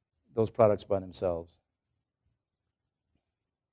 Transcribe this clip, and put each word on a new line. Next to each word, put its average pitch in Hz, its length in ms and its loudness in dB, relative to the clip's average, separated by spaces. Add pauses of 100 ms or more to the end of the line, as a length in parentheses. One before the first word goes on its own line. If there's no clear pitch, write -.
(340)
those 113 160 0
products 104 340 2
by 98 160 -4
themselves. 87 520 -6 (2250)